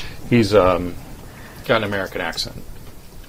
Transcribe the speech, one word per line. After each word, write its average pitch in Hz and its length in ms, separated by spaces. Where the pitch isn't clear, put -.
He's, 107 240
um, 90 420
got 120 120
an 110 60
American 98 380
accent. - 420